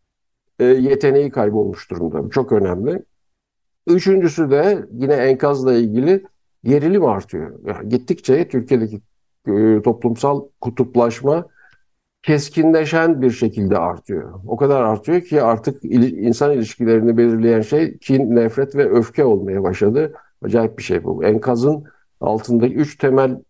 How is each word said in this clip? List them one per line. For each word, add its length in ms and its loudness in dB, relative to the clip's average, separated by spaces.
e, 60 2
yeteneği 680 2
kaybolmuş 600 -2
durumda. 340 -6
Bu 40 -12
çok 220 -2
önemli. 520 -2
Üçüncüsü 640 2
de 400 2
yine 220 -2
enkazla 600 2
ilgili 500 0
gerilim 420 2
artıyor. 600 -4
Yani 240 -10
gittikçe 580 -2
Türkiye'deki, 540 -4
e, 340 2
toplumsal 680 -2
kutuplaşma 880 -2
keskinleşen 960 0
bir 100 2
şekilde 460 -2
artıyor. 720 -6
O 100 -6
kadar 260 2
artıyor 380 -2
ki 200 -2
artık 440 -2
ili-, 340 0
insan 320 0
ilişkilerini 640 0
belirleyen 440 2
şey 360 -2
kin, 380 0
nefret 400 0
ve 140 2
öfke 360 2
olmaya 380 0
başladı. 500 0
Acayip 360 -2
bir 60 -14
şey 200 -2
bu. 200 -6
Enkazın 600 0
altındaki 540 0
üç 220 -4
temel, 420 0